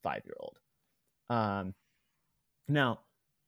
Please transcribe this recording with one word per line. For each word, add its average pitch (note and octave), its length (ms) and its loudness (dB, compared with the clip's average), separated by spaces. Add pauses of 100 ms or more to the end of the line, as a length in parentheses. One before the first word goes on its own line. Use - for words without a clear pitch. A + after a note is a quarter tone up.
five-year-old. - 560 -8 (720)
Um, G2+ 440 0 (920)
now, C#3 320 2 (480)